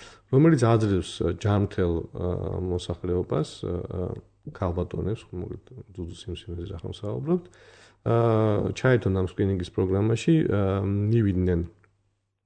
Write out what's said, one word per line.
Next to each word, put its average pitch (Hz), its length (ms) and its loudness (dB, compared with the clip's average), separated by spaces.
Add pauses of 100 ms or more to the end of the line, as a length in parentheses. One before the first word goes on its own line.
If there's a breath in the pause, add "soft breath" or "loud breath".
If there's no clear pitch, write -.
(260 loud breath)
რომელიც 147 360 6
აძლევს, 107 540 4
აა, 85 180 0
ჯანმრთელ, 98 600 0
აა, 90 680 -4
მოსახლეობას, 90 880 -4 (120)
აა, 90 520 -6 (320)
ქალბატონებს, 90 840 -4
მოგეთ-, - 420 -12 (180)
ზუძუს 87 340 -12
სიმსივნეზე 85 460 -10
რა - 100 -10
ხომ 92 160 -10
საუბრობთ, 135 520 -4 (600 soft breath)
აა, 110 680 2
ჩაერთონ 120 440 2
ამ 95 120 0
სკრინინგის 95 440 -2
პროგრამაში, 104 720 2
აა, 98 420 2
მივიდნენ 101 720 2 (880)